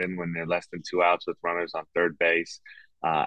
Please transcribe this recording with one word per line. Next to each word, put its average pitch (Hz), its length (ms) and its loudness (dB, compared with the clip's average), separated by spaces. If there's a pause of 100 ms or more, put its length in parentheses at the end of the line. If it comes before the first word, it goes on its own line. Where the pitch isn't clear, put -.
in 92 160 -4
when 85 160 -4
they're 82 140 -4
less 87 240 0
than 87 100 -10
two 90 220 0
outs 87 240 4
with 87 160 -6
runners 87 320 -2
on 80 80 -4 (100)
third 85 240 2
base. 85 420 0 (440)
Uh, 78 240 2